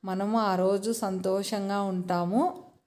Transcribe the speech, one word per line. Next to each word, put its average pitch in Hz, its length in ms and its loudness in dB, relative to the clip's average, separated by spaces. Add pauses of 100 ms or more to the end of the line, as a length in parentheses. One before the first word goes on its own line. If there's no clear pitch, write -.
మనము 196 340 -2
ఆ 208 160 4
రోజు 196 380 2
సంతోషంగా 196 880 -2
ఉంటాము 185 800 0 (240)